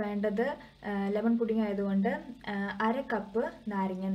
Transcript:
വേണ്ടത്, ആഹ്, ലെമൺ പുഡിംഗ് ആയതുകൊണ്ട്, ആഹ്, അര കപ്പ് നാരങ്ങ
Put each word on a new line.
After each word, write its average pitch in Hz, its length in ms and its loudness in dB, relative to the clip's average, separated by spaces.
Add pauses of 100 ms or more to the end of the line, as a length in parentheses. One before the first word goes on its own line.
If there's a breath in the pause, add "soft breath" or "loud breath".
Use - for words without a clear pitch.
വേണ്ടത്, 208 400 2 (420 loud breath)
ആഹ്, 196 180 0 (100)
ലെമൺ 226 260 4
പുഡിംഗ് 220 240 2
ആയതുകൊണ്ട്, 196 440 2 (440)
ആഹ്, 202 180 -2 (160)
അര 233 80 2 (160)
കപ്പ് 220 320 -2 (300)
നാരങ്ങ 190 400 0